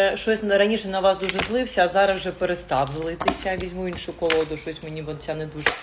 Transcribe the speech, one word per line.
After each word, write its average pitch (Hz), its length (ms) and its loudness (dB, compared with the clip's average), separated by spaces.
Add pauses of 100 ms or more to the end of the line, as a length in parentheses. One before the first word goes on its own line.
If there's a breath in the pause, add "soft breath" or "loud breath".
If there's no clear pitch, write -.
(160)
щось 220 280 0
на-, 202 140 4
раніше 208 300 2
на 190 120 -2
вас 190 180 6
дуже 185 220 -2
злився, 240 440 2
а 180 40 6
зараз 190 320 4
вже 185 120 -4
перестав 170 640 0
злитися. 165 640 -2
Візьму 185 300 -6
іншу 175 260 -6
колоду, 160 440 0
щось 160 260 -10
мені 156 180 -8
вон 151 180 -8
ця 156 160 -6
не 156 100 -6
дуже 151 240 -4 (140)